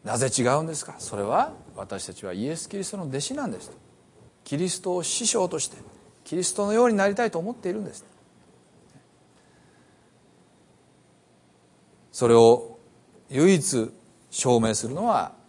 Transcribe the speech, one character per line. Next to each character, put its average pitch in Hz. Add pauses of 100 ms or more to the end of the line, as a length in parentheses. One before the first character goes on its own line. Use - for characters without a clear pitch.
な 110
ぜ 131
違 120 (140)
う 160
ん 160
で 160
す -
か？ -
そ -
れ 101
は 180 (220)
私 98
た 92
ち -
は 90
イ 101
エ 156
ス・ -
キ 202
リ 190
ス -
ト 202
の 175
弟 135
子 254
な 285
ん 160
で 90
す -
と。 - (680)
キ 143
リ 180
ス -
ト 180
を 175
師 220
匠 196
と 170
し -
て、 - (480)
キ 156
リ 180
ス -
ト 208
の 208
よ 240
う 240
に 214
な 196
り 202
た 240
い 214
と -
思 214
っ -
て -
い 180
る 214
ん 202
で -
す。 - (4000)
そ 120
れ 117
を 117 (520)
唯 156
一 135 (380)
証 120
明 110
す 113
る 127
の 190
は 143 (140)